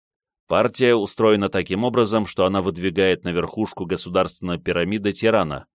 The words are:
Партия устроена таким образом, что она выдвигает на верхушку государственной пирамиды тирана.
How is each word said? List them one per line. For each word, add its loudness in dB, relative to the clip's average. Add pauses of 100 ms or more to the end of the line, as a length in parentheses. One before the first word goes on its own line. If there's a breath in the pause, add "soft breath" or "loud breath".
(460)
Партия 2
устроена 2
таким -2
образом, 0
что 0
она 2
выдвигает 0
на -4
верхушку -4
государственной -2
пирамиды -2
тирана. 0